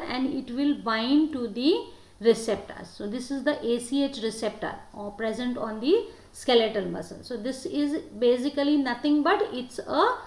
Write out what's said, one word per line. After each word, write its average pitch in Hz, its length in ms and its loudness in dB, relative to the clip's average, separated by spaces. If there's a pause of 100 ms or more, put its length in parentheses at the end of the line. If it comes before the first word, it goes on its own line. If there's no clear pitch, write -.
and 262 320 -2
it 254 200 -6
will 285 200 2
bind 233 580 2
to 247 160 -4
the 269 380 0 (340)
receptors. 214 680 0
So 208 200 -10
this 247 220 -6
is 269 140 -4
the 294 200 2
A 233 160 2
C 277 240 0
H 269 180 -4
receptor 214 520 -4 (180)
or 208 200 -10
present 226 440 -4
on 220 240 -6
the 381 260 4 (260)
skeletal 214 540 2
muscle. 175 360 -8
So 247 140 -8
this 254 280 -6
is 294 380 -2 (240)
basically 277 500 4
nothing 285 460 2
but 403 300 4
it's 247 260 -8
a 427 380 2 (100)